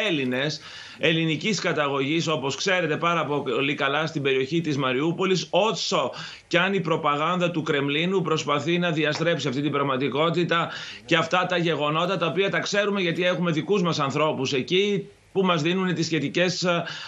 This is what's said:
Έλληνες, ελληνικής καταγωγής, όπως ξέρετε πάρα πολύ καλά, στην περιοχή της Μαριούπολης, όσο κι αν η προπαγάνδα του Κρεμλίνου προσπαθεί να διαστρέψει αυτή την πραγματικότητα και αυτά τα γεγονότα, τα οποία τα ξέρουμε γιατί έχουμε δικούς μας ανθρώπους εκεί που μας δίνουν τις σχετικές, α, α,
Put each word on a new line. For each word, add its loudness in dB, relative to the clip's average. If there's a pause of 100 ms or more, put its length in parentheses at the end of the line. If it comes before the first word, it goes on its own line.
Έλληνες, -2 (380)
ελληνικής 0
καταγωγής, 0
όπως -2
ξέρετε 0
πάρα 0
πολύ -2
καλά, 0
στην -6
περιοχή 0
της -2
Μαριούπολης, 0
όσο 0 (360)
κι 2
αν 2
η 2
προπαγάνδα 0
του -2
Κρεμλίνου 0
προσπαθεί 0
να 2
διαστρέψει 0
αυτή -2
την 0
πραγματικότητα 0 (340)
και 4
αυτά 2
τα 0
γεγονότα, 0
τα 0
οποία 0
τα 0
ξέρουμε 0
γιατί 0
έχουμε 2
δικούς 0
μας 0
ανθρώπους 0
εκεί 0 (260)
που 0
μας 2
δίνουν 0
τις 0
σχετικές, 0
α, 2
α, -2 (240)